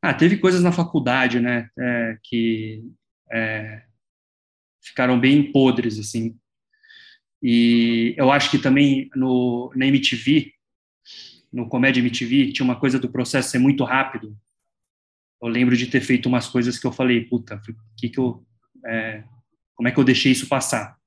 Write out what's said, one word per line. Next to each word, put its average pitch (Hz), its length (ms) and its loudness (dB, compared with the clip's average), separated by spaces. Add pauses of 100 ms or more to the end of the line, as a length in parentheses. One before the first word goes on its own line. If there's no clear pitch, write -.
Ah, 156 140 -2
teve 180 240 4
coisas 185 240 2
na 175 80 4
faculdade, 127 680 0
né, 120 360 -2
é, 120 460 -4
que, 110 600 -4 (460)
é, 110 520 -8 (1000)
ficaram 127 380 0
bem 143 320 4
podres, 120 480 2
assim. 113 400 -6 (1040)
E 117 720 2
eu 131 140 2
acho 139 200 2
que 143 80 0
também 139 560 2
no, 123 600 -2
na 131 120 -2
M 139 140 4
T - 140 -2
V, 135 380 0 (1000)
no 120 160 -8
Comédia 127 320 2
M 123 100 0
T 120 140 -6
V, 135 280 0
tinha 139 120 -4
uma 123 140 0
coisa 131 200 0
do 123 120 -4
processo 127 400 -4
ser 127 80 -2
muito 135 260 2
rápido. 117 520 -4 (1040)
Eu 117 60 -6
lembro 120 280 2
de 123 120 -2
ter 131 120 2
feito 123 260 0
umas 123 200 0
coisas 123 320 -2
que - 80 -8
eu 123 60 -2
falei, 123 320 0
"Puta, 110 360 -6 (360)
que 120 120 -6
que 117 100 -6
eu, 123 280 -4 (400)
é, 110 380 -8 (500)
como 120 140 -2
é - 40 -2
que - 60 0
eu 135 60 4
deixei 131 280 4
isso 127 160 -2
passar?" 127 480 -4 (100)